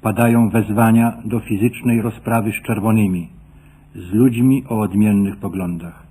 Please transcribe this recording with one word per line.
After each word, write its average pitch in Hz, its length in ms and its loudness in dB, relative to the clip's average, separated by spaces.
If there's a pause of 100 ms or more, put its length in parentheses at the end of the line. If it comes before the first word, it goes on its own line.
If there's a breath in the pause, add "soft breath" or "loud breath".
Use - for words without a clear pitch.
Padają 117 480 2
wezwania 113 600 2 (120)
do 110 160 -4
fizycznej 117 600 -2
rozprawy 113 500 -4
z - 140 -10
czerwonymi, 104 640 0 (680 soft breath)
z 90 200 -12
ludźmi 127 540 2
o 110 120 -2
odmiennych 101 560 2
poglądach. 87 760 -8